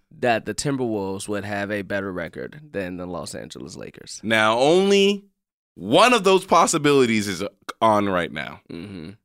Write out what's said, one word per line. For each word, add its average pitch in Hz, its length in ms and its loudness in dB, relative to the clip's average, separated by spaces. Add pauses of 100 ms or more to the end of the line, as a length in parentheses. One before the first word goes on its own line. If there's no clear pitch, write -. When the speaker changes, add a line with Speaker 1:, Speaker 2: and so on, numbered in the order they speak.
(200)
Speaker 1:
that 117 260 -2
the 107 80 -6
Timberwolves 110 720 -6
would 101 160 -6
have 101 260 -6
a 104 120 -4
better 98 300 -6
record 82 480 -10 (120)
than 92 240 -6
the 90 100 -10
Los 87 300 -10
Angeles 65 400 -14
Lakers. - 480 -16
Speaker 2:
Now, 110 340 2
only 196 680 4 (480)
one 147 380 4
of 220 120 2
those 190 200 4
possibilities 139 840 4
is 92 160 -6 (360)
on 104 280 4
right 87 240 -2
now. 71 360 -12
Speaker 1:
Mm-hmm. 87 420 -14 (140)